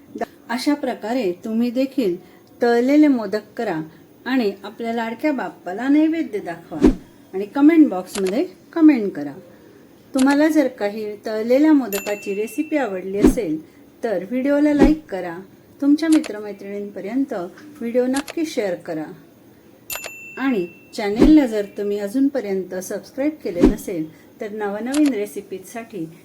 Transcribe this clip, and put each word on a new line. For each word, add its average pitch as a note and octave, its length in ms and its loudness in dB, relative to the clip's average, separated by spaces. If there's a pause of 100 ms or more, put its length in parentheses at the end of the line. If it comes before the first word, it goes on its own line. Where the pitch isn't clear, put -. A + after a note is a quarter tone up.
(500)
अशा B3+ 240 -2
प्रकारे A#3+ 580 -4 (140)
तुम्ही A3+ 260 -2
देखील B3+ 440 -2 (460)
तळलेले B3+ 460 4
मोदक G#3+ 500 -2
करा F#3+ 240 -4 (440)
आणि A#3+ 260 0 (120)
आपल्या A3+ 300 -8
लाडक्या A#3 380 -4
बाप्पाला G#3 560 -6
नैवेद्य D4+ 520 2
दाखवा E3 500 0 (440)
आणि G3 120 -4
कमेंट D4 440 6
बॉक्समध्ये F#3+ 560 -2 (280)
कमेंट C4+ 400 6
करा. C#3+ 200 -10 (800)
तुम्हाला C#4+ 340 4
जर D4+ 200 4
काही G#3+ 380 -6 (200)
तळलेल्या A#3+ 480 2
मोदकाची A#3+ 600 -2
रेसिपी D4 420 -4
आवडली F#3+ 400 -4
असेल G3 440 2 (420)
तर G3 260 -4
व्हिडिओला C#4+ 440 2
लाईक D4+ 360 4
करा, F3+ 280 -10 (440)
तुमच्या D4+ 280 2
मित्रमैत्रिणींपर्यंत G3+ 1200 -4 (460)
व्हिडिओ A#3 260 -2
नक्की C#4 400 -4
शेअर G#3 300 -4
करा E3 280 -10 (1300)
आणि A#3+ 280 0 (300)
चॅनेलला A#3+ 500 6
जर A3 200 -2 (120)
तुम्ही G#3 220 -4
अजूनपर्यंत G3+ 760 -2
सबस्क्राईब G#3+ 560 -6 (120)
केले F3 180 -2
नसेल E3 480 2 (320)
तर G#3+ 100 -10
नवनवीन A3+ 640 0
रेसिपीजसाठी G3+ 920 -8 (200)